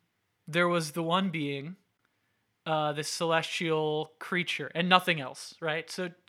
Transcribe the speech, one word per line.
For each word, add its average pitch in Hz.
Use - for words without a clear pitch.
there 175
was 165
the 170
one 185
being, 147
uh, 156
this 147
celestial 156
creature, 170
and 175
nothing 180
else, 131
right? 160
So 180